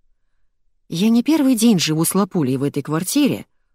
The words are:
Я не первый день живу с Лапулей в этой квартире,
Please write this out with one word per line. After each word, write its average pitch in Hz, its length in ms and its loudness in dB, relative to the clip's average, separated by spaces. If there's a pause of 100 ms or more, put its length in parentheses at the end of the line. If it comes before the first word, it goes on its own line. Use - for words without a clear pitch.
(880)
Я 190 220 0
не 233 120 2
первый 285 320 2
день 220 240 4
живу 156 280 -2
с - 80 -4
Лапулей 175 420 0
в 127 60 -6
этой 143 200 -4
квартире, 170 640 -2 (300)